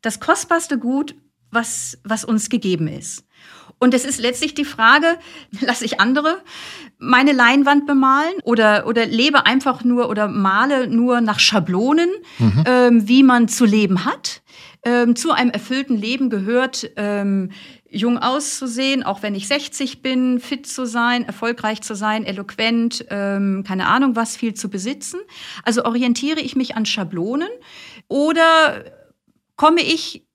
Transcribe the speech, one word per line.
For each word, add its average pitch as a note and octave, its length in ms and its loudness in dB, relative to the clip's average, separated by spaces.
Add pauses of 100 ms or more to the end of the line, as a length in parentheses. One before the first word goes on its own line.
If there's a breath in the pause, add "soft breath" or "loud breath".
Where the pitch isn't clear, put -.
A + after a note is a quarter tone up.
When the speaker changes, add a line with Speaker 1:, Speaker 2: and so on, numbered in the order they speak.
Speaker 1:
das A3+ 180 -6
kostbarste E4 580 0
Gut, C4+ 360 -4 (360)
was, - 540 -6
was G#3+ 200 -4
uns A3 240 -2
gegeben F3+ 400 -2
ist. C#3+ 360 -12 (540 loud breath)
Und B3+ 160 4
es B3+ 100 0
ist C4+ 160 -6
letztlich B3 340 -4
die D4 120 -4
Frage, D4 520 4 (200 loud breath)
<laughs> - 220 -14
lasse A#3+ 240 -2
ich - 160 -4
andere D4 420 0 (560 loud breath)
meine C4+ 340 4
Leinwand C#4 540 4
bemalen C#4+ 480 2 (100)
oder, A3 420 4
oder A3+ 200 0
lebe C4+ 400 2
einfach C4 380 0
nur A#3+ 260 0
oder G#3 180 -2
male A3+ 580 0
nur A#3+ 360 2
nach G#3+ 180 -2
Schablonen, A3 680 2 (280 loud breath)
Speaker 2:
Mhm. A2+ 280 2
Speaker 1:
ähm, A#3+ 420 4
wie B3+ 140 6
man A#3+ 260 6
zu - 160 2
leben G3+ 400 2
hat? - 380 -6 (400 loud breath)
Ähm, A#3+ 340 2
zu E4 160 -2
einem B3 180 2
erfüllten B3+ 460 -4
Leben A#3+ 340 -2
gehört, A#3+ 680 -2
ähm, G3+ 540 -2 (400 loud breath)
jung A#3 280 0
auszusehen, C4 840 -2
auch G3 200 -6
wenn G#3 120 -4
ich G3 140 -8
sechzig C#4+ 540 -6
bin, B3+ 380 0
fit C#4 260 -10
zu B3+ 200 -8
sein, A#3+ 400 0
erfolgreich A3 560 -6
zu A3+ 120 -10
sein, G#3+ 300 -4
eloquent, A3+ 880 -4
ähm, G3 560 -2
keine F#3 220 -2
Ahnung B3+ 280 2
was, A3+ 200 -4
viel A3 180 -4
zu - 160 -8
besitzen. B3 500 -8 (440 loud breath)
Also A#3+ 200 0
orientiere B3 560 -2
ich C4 160 -8
mich B3+ 200 -4
an A3 100 -2
Schablonen G#3 640 -4 (600 loud breath)
oder D#4+ 760 2 (720)
komme D#4+ 260 4
ich - 520 -4